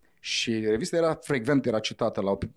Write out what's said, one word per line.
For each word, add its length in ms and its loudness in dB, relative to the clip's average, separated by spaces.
și 400 -2
revista 360 0
era 180 2
frecvent, 520 0
era 120 2
citată 420 -2
la, 180 0